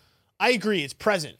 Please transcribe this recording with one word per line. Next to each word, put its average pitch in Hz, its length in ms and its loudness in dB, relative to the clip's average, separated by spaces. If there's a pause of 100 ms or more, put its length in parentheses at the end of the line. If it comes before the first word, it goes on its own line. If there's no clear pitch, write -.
(400)
I 220 100 2
agree. 208 320 0
It's 139 120 -8
present. 156 460 -2